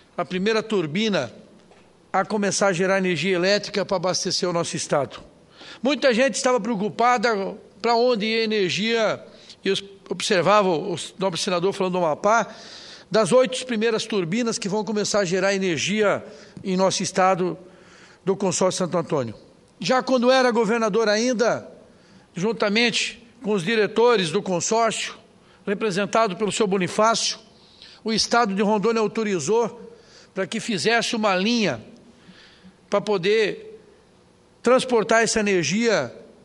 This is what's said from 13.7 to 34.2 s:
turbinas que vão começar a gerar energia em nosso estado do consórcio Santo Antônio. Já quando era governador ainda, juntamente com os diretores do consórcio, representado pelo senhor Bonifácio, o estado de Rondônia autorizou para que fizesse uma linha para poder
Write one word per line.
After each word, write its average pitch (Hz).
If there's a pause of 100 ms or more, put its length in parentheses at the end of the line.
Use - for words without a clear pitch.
turbinas 214
que -
vão 208
começar 208
a 202
gerar 190
energia 185 (380)
em 185
nosso 190
estado 180 (680)
do 185
consórcio 185
Santo 175
Antônio. 131 (440)
Já 240
quando 254
era 262
governador 226
ainda, 214 (640)
juntamente 220 (200)
com 208
os 196
diretores 214
do 170
consórcio, 214 (500)
representado 202
pelo 196
senhor 220
Bonifácio, 202 (680)
o 214
estado 226
de 196
Rondônia 214
autorizou 208 (400)
para 185
que 220
fizesse 220
uma 214
linha 190 (1080)
para 202
poder 202 (840)